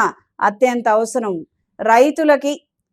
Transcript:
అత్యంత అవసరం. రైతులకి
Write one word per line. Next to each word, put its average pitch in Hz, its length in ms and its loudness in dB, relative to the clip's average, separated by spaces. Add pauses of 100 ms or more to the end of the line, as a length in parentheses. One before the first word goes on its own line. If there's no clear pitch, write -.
(480)
అత్యంత 240 400 0 (100)
అవసరం. 226 360 -4 (460)
రైతులకి 285 720 2 (400)